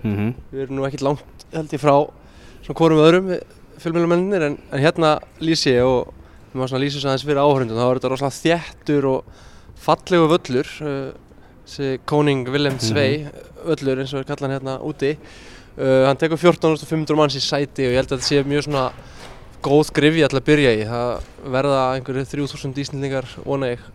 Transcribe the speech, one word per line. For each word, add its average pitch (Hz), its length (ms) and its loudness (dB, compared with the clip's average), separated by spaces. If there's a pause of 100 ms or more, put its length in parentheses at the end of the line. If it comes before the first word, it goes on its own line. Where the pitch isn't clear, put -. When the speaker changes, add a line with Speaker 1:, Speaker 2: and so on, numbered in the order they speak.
Speaker 1:
Mhm. 104 300 -2 (200)
Speaker 2:
Við 135 100 -8
erum 135 160 -8
nú 135 80 -2
ekkert 135 160 -8
langt, - 480 -4
held 156 180 -8
ég, 147 120 -6
frá 143 280 4 (540)
svona - 160 -10
hvorum 160 240 6
öðrum, 180 260 6
við - 140 -4 (400)
fjölmiðlamennirnir, 170 640 0
en, 143 100 -4 (140)
en 139 100 -4
hérna 156 380 2 (220)
lýsi 160 340 2
ég 123 100 4
og 127 280 0 (400)
við 127 80 -4
má 131 80 -2
svona 131 160 -2
lýsa 143 160 -4
þessu 139 100 -2
aðeins 135 160 -2
fyrir 139 160 2
áhorfendum. 131 340 2
Þá 123 140 2
er 127 80 0
þetta 127 100 -2
rosalega 135 300 -4
þéttur 156 720 0
og - 120 -2 (520)
fallegu 165 560 2
völlur, 143 400 -2 (100)
uh, 139 300 -6 (540)
þessi 131 400 -6
Koning 147 440 2
Willem 139 280 0
tvei 139 480 0
Speaker 1:
Mhm. 143 60 -14 (340)
Speaker 2:
völlur 135 340 -2
eins 135 140 -6
og 135 100 -4
við - 40 -10
kallar 139 220 -6
hann 135 120 -4
hérna 131 200 -8
úti. 151 360 -4 (600)
Uh, 131 300 4
hann 139 100 4
tekur 160 200 0
fjórtán 165 360 4
þúsund 147 140 -6
fimm 160 160 -2
hundruð 151 140 0
manns 143 180 2
í 131 60 -6
sæti 143 440 -4
og 123 60 2
ég 123 40 0
held 131 160 0
að 135 80 -4
þetta - 100 -4
sé 143 140 2
mjög 143 220 -2
svona 135 260 -2 (720)
góð 147 300 4
gryfja 151 360 4
til 135 100 0
að 123 60 -6
byrja 147 320 4
í. 107 80 -4
Það 120 360 -4 (300)
verða 135 280 2 (160)
einhverjir 131 340 -6
þrjú 143 200 -6
þúsund 135 280 -10
Íslendingar, 135 480 -6 (180)
vona 135 300 -4
ég, 120 60 -10 (160)